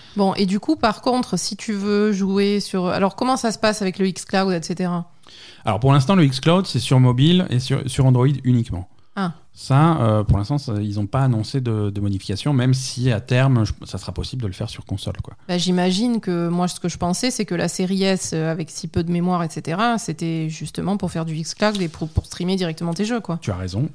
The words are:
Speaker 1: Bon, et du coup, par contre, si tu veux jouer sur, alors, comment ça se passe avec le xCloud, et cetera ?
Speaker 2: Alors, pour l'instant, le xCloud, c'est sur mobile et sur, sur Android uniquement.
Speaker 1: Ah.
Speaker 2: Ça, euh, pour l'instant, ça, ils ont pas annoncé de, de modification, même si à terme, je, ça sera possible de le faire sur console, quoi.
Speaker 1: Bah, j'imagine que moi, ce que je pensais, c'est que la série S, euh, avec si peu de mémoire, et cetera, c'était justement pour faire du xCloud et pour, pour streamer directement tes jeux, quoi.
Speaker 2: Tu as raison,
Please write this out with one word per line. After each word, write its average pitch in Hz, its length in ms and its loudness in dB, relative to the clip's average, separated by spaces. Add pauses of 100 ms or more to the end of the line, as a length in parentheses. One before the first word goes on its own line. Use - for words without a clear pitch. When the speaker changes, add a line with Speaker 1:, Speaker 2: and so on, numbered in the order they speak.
(160)
Speaker 1:
Bon, 196 180 2
et 208 120 0
du 196 120 0
coup, 311 160 0
par 220 280 0
contre, 247 360 0
si - 180 -6
tu - 160 -6
veux 208 400 2
jouer 196 480 0
sur, 185 260 -2
alors, 185 280 0
comment 254 220 0
ça 233 160 0
se - 60 -8
passe 214 220 0
avec 185 200 -2
le 190 100 2
xCloud, 190 420 -2
et 170 100 -2
cetera ? 175 500 -4 (520)
Speaker 2:
Alors, 107 160 0
pour 135 120 6
l'instant, 143 240 6
le 160 100 8
xCloud, 165 400 2
c'est - 140 -2
sur - 180 4
mobile 131 520 6
et 127 100 2
sur, 135 280 -4
sur 131 180 2
Android 127 200 6 (160)
uniquement. 110 460 0 (280)
Speaker 1:
Ah. 185 160 -2 (240)
Speaker 2:
Ça, 156 460 4
euh, 107 220 2
pour 98 140 4
l'instant, 139 200 -2
ça, 127 240 -4
ils 104 160 -4
ont 104 80 -2
pas 131 160 0
annoncé 123 380 0
de, 107 300 0
de 101 100 -6
modification, 101 520 -2
même 127 220 4
si 127 380 -2
à 104 80 0
terme, 127 440 4
je, - 80 -4 (120)
ça - 140 -12
sera - 120 -10
possible 92 320 -6
de 104 60 -4
le 92 40 -6
faire 104 160 -8
sur - 160 -14
console, 95 380 -6
quoi. - 120 -12 (120)
Speaker 1:
Bah, 180 100 -2
j'imagine 180 640 2
que 170 280 -2
moi, 175 180 0
ce - 140 -6
que 175 80 -2
je - 100 -6
pensais, 180 320 -2
c'est 220 140 -2
que 175 100 -4
la 170 140 0
série 190 340 -2
S, 190 320 0
euh, 160 160 0
avec 160 200 -4
si - 180 -10
peu 170 160 -2
de 170 80 -2
mémoire, 175 320 0
et 160 40 -4
cetera, 190 500 -2
c'était 160 500 -4
justement 160 480 -4
pour 190 160 -4
faire 165 120 -4
du 160 160 -4
xCloud 208 400 0
et 180 60 0
pour, 160 220 -6
pour - 180 -2
streamer 185 300 -2
directement 170 380 -2
tes 196 100 -2
jeux, 226 160 -2
quoi. 170 200 -6
Speaker 2:
Tu - 120 -4
as 87 40 -2
raison, 92 380 -2